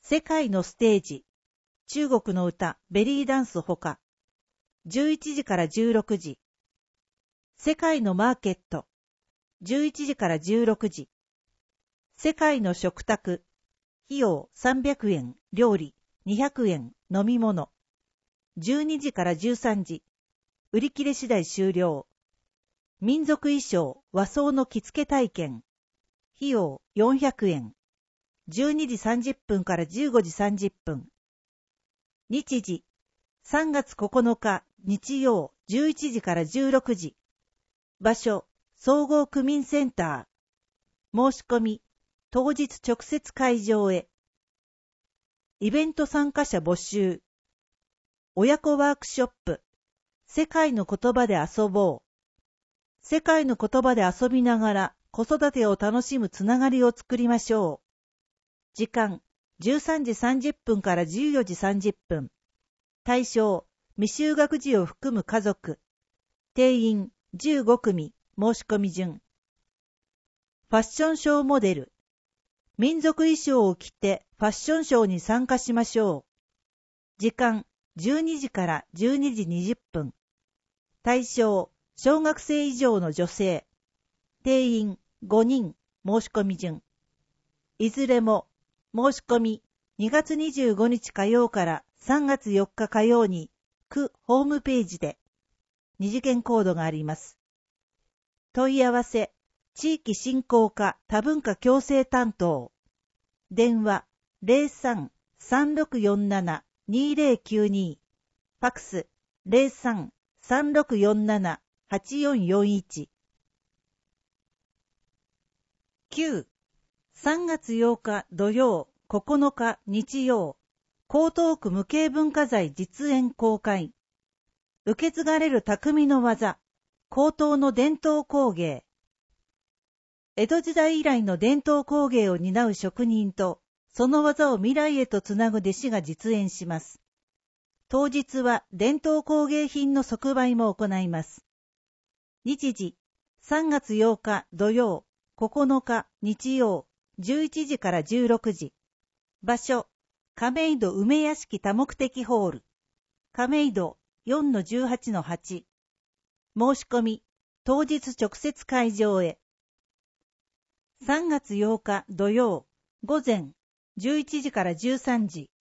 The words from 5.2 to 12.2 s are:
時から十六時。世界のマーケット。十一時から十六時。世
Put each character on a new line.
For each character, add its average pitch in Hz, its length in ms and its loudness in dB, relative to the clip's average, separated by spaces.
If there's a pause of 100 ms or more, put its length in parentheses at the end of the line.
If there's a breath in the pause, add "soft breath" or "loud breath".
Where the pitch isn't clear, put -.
時 277 100 -4
か 196 120 -2
ら 170 120 0
十 226 260 0
六 208 260 0
時。 151 180 -12 (1200)
世 311 180 0
界 320 280 0
の 190 100 0
マ 214 200 2
ー - 20 0
ケ 196 160 -4
ッ - 80 -6 (100)
ト。 156 160 -8 (760)
十 262 200 0
一 302 220 -4
時 269 100 -4
か 196 120 -2
ら 160 120 0
十 208 240 0
六 220 260 0
時。 147 200 -12 (1080)
世 311 180 0